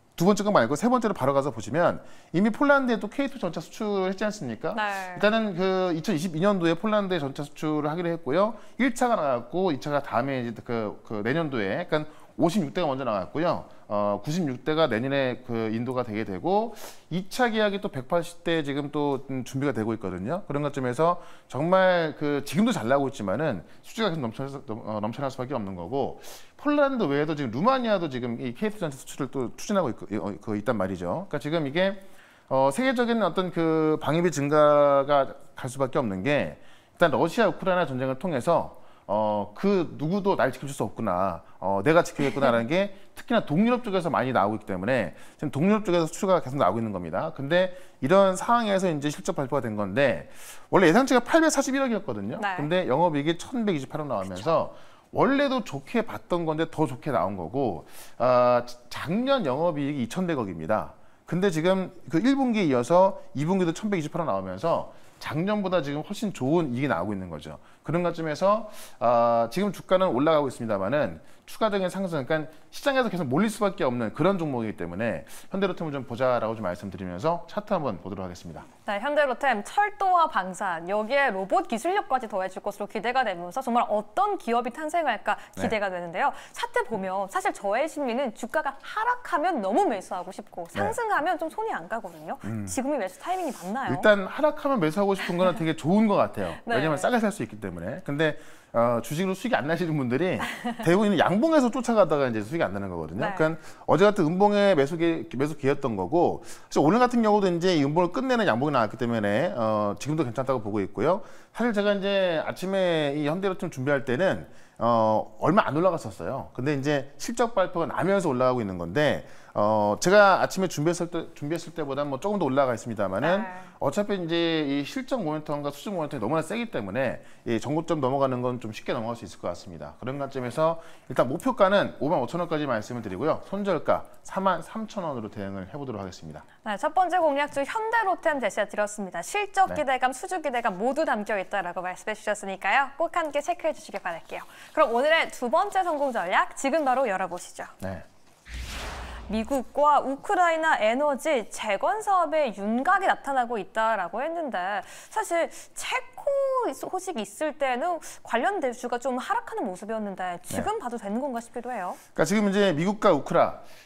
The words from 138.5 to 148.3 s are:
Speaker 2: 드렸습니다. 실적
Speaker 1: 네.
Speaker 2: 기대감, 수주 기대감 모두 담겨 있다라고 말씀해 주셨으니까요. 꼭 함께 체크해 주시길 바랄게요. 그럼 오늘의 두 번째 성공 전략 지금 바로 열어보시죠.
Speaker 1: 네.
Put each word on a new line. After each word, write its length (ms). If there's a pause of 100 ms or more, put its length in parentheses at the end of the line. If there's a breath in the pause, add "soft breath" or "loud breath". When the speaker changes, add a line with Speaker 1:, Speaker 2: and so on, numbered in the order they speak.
Speaker 2:
드렸습니다. 520
실적 500
Speaker 1:
네. 40
Speaker 2:
기대감, 380
수주 300
기대감 360
모두 260
담겨 340
있다라고 440
말씀해 320
주셨으니까요. 800
꼭 200
함께 240
체크해 320
주시길 280
바랄게요. 420 (300 loud breath)
그럼 220
오늘의 380
두 180
번째 320
성공 300
전략 440
지금 280
바로 240
열어보시죠. 560 (160)
Speaker 1:
네. 240 (1200 loud breath)